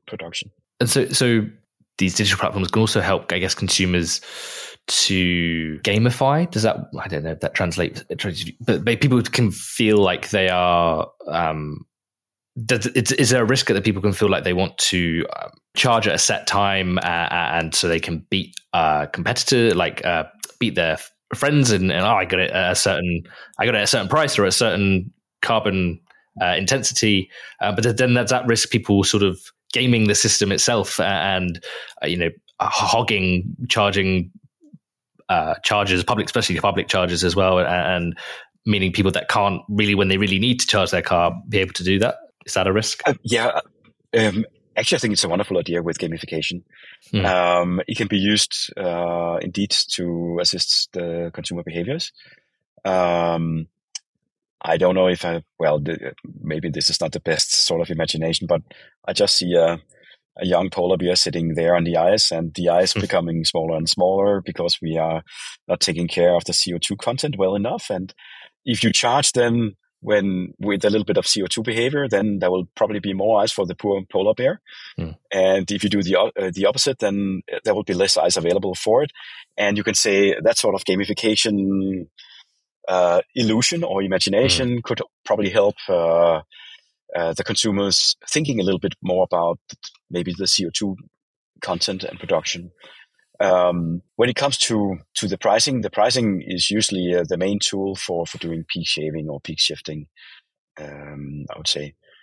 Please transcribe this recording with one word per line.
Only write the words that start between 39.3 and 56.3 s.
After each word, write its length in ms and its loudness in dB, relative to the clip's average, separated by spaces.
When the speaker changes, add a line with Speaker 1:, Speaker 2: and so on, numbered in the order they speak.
Speaker 2:
really, 260 0
when 140 4
they 100 2
really 220 2
need 220 2
to 60 -4
charge 240 2
their 100 2
car, 320 2
be 80 2
able 160 0
to 100 -8
do 160 4
that. 160 2
Is 80 -10
that 140 2
a 40 4
risk? 360 0
Speaker 1:
Uh, 160 2
yeah. 360 0
Um, 300 2
actually, 200 2
I 20 0
think 140 0
it's 100 0
a 60 -2
wonderful 280 0
idea 240 -2
with 160 -4
gamification. 640 -6
Speaker 2:
Hmm. 160 0
Speaker 1:
Um, 640 2
it 100 -6
can 100 -2
be 120 0
used, 580 0
uh, 640 -2
indeed 340 -4
to 460 -4
assist 540 0
the 400 -4
consumer 300 -8
behaviors. 480 -6
Um, 800 0
I 160 0
don't 160 4
know 140 4
if 180 0
I, 180 -4
well, 220 2
the, 340 -8